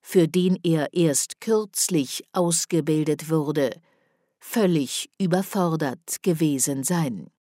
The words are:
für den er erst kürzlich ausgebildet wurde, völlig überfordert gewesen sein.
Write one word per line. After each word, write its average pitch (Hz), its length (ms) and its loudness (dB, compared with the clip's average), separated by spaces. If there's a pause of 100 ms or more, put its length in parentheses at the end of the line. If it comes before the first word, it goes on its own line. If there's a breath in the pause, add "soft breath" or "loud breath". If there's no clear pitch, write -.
für 175 260 2
den 180 360 2
er 160 300 0
erst 160 480 0
kürzlich 202 880 -2
ausgebildet 156 960 0
wurde, 147 420 0 (680)
völlig 175 800 0
überfordert 175 1040 -2
gewesen 147 640 0
sein. 135 580 -2